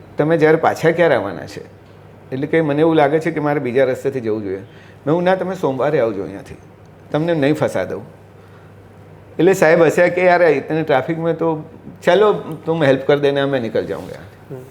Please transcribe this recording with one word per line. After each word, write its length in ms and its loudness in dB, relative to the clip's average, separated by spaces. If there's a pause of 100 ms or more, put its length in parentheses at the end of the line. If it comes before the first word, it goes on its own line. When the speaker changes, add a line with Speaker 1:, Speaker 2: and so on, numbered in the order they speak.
(180)
Speaker 1:
તમે 200 2
જ્યારે 180 4
પાછા 340 0
ક્યારે 240 2
આવવાના 320 -4
છે?" 140 -14 (720)
એટલે 140 -6
કે, 140 0
"મને 200 0
એવું 140 4
લાગે 260 4
છે 100 -4
કે 100 -6
મારે 200 -2
બીજા 240 0
રસ્તેથી 360 -2
જવું 220 -4
જોઈએ." 140 -6
મેં 480 -20
કહ્યું, 180 0
"ના, 120 2
તમે 200 -4
સોમવારે 460 -2
આવજો 220 -2
અહીંયાથી, 340 -14 (540)
તમને 240 -2
નહીં 200 2
ફસા 300 -2
દઉં." 180 -8 (1400)
એટલે 140 4
સાહેબ 300 4
હસ્યા 260 4
કે, 160 -2
"યાર, 180 4
ઇતને 400 0
ટ્રાફિક 360 -2
મેં 160 -2
તો, 280 -4 (420)
ચલો 280 4 (340)
તુમ 180 0
હેલ્પ 220 2
કર 120 4
દેના, 280 0
મેં 160 -2
નિકલ 220 -4
જાઉંગા." 680 -12
Speaker 2:
હમ. 160 -14